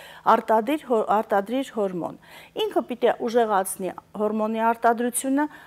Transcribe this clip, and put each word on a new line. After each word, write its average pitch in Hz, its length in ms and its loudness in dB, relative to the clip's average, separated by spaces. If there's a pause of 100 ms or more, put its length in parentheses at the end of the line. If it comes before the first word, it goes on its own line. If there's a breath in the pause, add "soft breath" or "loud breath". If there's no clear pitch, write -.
(300 loud breath)
արտադիր 226 560 2
հո-, 233 140 2 (160)
արտադրիր 220 580 -2
հորմոն»։ 185 460 -4 (440 loud breath)
Ինքը 370 280 -2
պիտի 233 240 2 (100)
ուժեղացնի 214 640 0 (300)
հորմոնի 220 500 -2
արտադրությունը, 240 800 0 (200 loud breath)